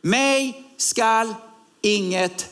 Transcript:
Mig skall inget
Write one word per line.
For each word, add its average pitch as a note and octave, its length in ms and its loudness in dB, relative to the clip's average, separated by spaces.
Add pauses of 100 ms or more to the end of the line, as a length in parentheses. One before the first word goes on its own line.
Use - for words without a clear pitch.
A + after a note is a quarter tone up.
Mig C4+ 600 0 (120)
skall A3+ 580 0 (480)
inget F#3 680 0